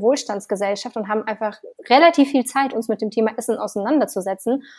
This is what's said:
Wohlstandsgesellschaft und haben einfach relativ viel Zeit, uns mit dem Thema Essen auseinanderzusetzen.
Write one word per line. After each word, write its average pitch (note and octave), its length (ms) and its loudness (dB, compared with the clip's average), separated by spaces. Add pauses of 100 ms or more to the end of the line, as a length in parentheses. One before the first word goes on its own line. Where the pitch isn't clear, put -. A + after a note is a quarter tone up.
Wohlstandsgesellschaft G3+ 960 -2
und G#3+ 120 -6
haben G#3+ 160 -2
einfach G#3+ 360 -6 (260)
relativ C#4+ 440 6
viel C4 160 2
Zeit, C4+ 260 -2
uns A3+ 160 -6
mit G#3+ 140 -2
dem G#3+ 80 -4
Thema A3 260 0
Essen A3+ 220 -4
auseinanderzusetzen. G#3 1040 -2 (160)